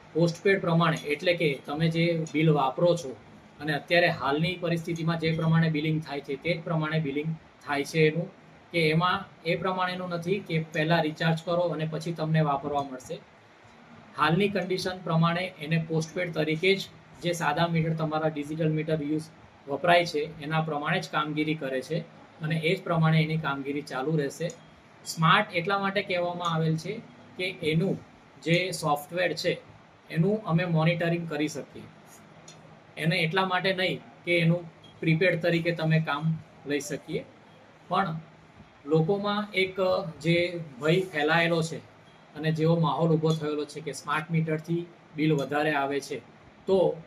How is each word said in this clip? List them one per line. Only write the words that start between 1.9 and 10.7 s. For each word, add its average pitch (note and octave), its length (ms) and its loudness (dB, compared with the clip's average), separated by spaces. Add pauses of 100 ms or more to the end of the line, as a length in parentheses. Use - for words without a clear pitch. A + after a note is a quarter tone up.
બિલ D#3 180 4
વાપરો D3 460 2
છો C3 140 -8 (500)
અને D3+ 120 -4
અત્યારે E3+ 360 4
હાલની D#3 480 0
પરિસ્થિતિમાં E3 600 -2
જે D#3+ 140 0
પ્રમાણે D#3+ 380 4
બિલિંગ D#3 300 0
થાય C#3+ 200 -8
છે, C#3 160 -6
તે E3 180 -2
જ E3 100 -6
પ્રમાણે D#3+ 360 -2
બિલિંગ D3 300 -2 (360)
થાય C#3+ 180 -2
છે D#3+ 240 -2
એનું, E3 200 -2 (440)
કે E3+ 80 0 (100)
એમાં F3+ 340 2 (200)
એ E3+ 120 0
પ્રમાણેનું F3+ 520 -2
નથી E3+ 320 -2
કે E3 160 -4 (160)